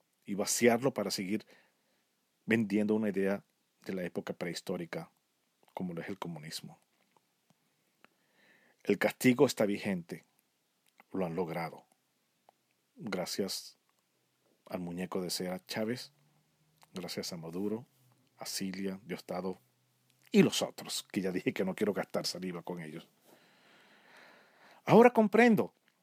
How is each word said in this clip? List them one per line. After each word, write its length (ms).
y 80
vaciarlo 600
para 180
seguir 340
vendiendo 500
una 140
idea 340
de 80
la 100
época 300
prehistórica, 800
como 200
lo 80
es 60
el 100
comunismo. 600
El 140
castigo 480
está 200
vigente, 600
lo 140
han 100
logrado. 500
Gracias 840
al 140
muñeco 420
de 80
cera 380
Chávez, 440
gracias 400
a 40
Maduro, 480
a 80
Cilia, 580
Diosdado 560
y 120
los 180
otros, 500
que 100
ya 100
dije 220
que 120
no 80
quiero 200
gastar 340
saliva 340
con 200
ellos. 260
Ahora 260
comprendo. 600